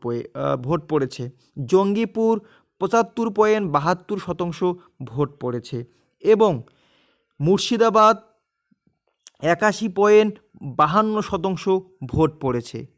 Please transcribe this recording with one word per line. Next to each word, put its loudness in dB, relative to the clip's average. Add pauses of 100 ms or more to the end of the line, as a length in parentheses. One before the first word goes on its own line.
পড়ে-, -6
আহ, -2
ভোট -4
পড়েছে, -2 (360)
জঙ্গিপুর 0 (380)
পঁচাত্তর -2
পয়েন্ট 2
বাহাত্তর -2
শতাংশ -6 (400)
ভোট -4 (100)
পড়েছে -8 (400)
এবং 2 (800)
মুর্শিদাবাদ 4 (1200)
একাশি 0
পয়েন্ট 4 (280)
বাহান্ন 0
শতাংশ -4 (340)
ভোট 0
পড়েছে। -6 (120)